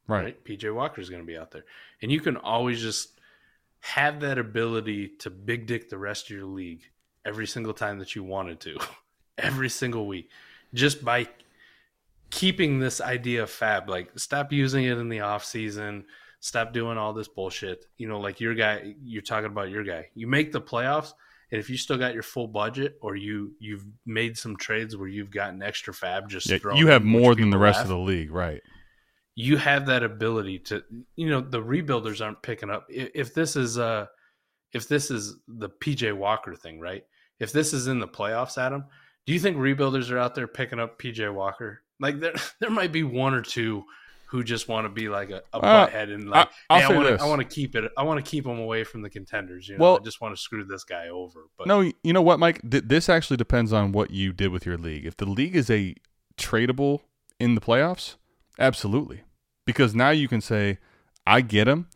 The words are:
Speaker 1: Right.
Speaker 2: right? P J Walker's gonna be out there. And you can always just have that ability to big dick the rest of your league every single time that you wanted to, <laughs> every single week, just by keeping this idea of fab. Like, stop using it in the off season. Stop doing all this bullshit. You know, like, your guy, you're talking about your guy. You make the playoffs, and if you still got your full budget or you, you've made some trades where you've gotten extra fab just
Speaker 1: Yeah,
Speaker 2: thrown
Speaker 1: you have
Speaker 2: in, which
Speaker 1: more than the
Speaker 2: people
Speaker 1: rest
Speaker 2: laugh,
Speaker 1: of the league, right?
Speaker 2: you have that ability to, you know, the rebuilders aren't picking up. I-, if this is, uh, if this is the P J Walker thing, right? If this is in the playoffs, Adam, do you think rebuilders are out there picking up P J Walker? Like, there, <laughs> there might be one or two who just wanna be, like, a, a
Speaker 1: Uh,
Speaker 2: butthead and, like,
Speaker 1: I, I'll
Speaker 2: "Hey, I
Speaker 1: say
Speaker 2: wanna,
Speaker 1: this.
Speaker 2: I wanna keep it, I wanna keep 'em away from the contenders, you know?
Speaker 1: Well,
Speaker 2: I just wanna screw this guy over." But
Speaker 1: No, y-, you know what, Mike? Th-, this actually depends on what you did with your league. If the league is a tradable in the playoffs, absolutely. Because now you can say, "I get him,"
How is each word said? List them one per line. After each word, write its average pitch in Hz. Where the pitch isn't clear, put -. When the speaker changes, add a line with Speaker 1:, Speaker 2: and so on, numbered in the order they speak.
Speaker 1:
Right. 104
Speaker 2:
right? -
P 104
J 107
Walker's 113
gonna 87
be 82
out 80
there. -
And 117
you 151
can 143
always 117
just -
have 147
that 139
ability 110
to 101
big 107
dick 113
the 101
rest 101
of 104
your 98
league 92
every 107
single 110
time 104
that 92
you 107
wanted 95
to, 73
<laughs> -
every 131
single 117
week, 92
just 139
by 120
keeping 185
this 131
idea 120
of 107
fab. 107
Like, 90
stop 139
using 135
it 123
in 117
the 113
off 104
season. 104
Stop 117
doing 117
all 107
this 110
bullshit. 95
You 113
know, 107
like, 101
your 117
guy, 104
you're 113
talking 107
about 101
your 104
guy. 85
You 113
make 151
the 143
playoffs, 139
and 110
if 107
you 127
still 135
got 123
your 113
full 120
budget 113
or 101
you, 101
you've 104
made 113
some 107
trades 110
where 95
you've 101
gotten 98
extra 101
fab 95
just 95
Speaker 1:
Yeah, 92
Speaker 2:
thrown 101
Speaker 1:
you 156
have 135
Speaker 2:
in, 107
which 117
Speaker 1:
more 123
than 110
the 98
Speaker 2:
people 95
Speaker 1:
rest 101
Speaker 2:
laugh, 120
Speaker 1:
of 98
the 92
league, 90
right? 82
Speaker 2:
you 135
have 139
that 127
ability 107
to, -
you 160
know, 135
the 127
rebuilders 117
aren't 107
picking 107
up. 104
I-, 127
if 135
this 160
is, 120
uh, 113
if 117
this 143
is 104
the 113
P -
J 117
Walker 101
thing, 80
right? 92
If 110
this 147
is 127
in 131
the 95
playoffs, 113
Adam, 135
do 139
you 175
think 175
rebuilders 135
are 123
out 123
there 123
picking 120
up 117
P 120
J 110
Walker? 101
Like, 143
there, 160
<laughs> -
there 226
might 196
be 160
one 131
or 123
two 110
who 123
just 113
wanna 110
be, 107
like, 101
a, 92
a 117
Speaker 1:
Uh, 208
Speaker 2:
butthead 107
and, 101
like, 101
Speaker 1:
I, -
I'll -
Speaker 2:
"Hey, -
I 139
Speaker 1:
say 185
Speaker 2:
wanna, 143
Speaker 1:
this. 104
Speaker 2:
I 143
wanna 147
keep 135
it, 113
I 135
wanna 151
keep 143
'em 120
away 113
from 110
the 104
contenders, 95
you 98
know? 160
Speaker 1:
Well, 180
Speaker 2:
I 104
just 110
wanna 107
screw 107
this 95
guy 85
over." 85
But -
Speaker 1:
No, 202
y-, 185
you 165
know 180
what, 165
Mike? 170
Th-, 131
this 143
actually 165
depends 117
on 104
what 101
you 98
did 98
with 90
your 87
league. 78
If 80
the 101
league 127
is 135
a 101
tradable 131
in 120
the 110
playoffs, 143
absolutely. 120
Because 120
now 123
you 147
can 117
say, 101
"I 117
get 107
him," 160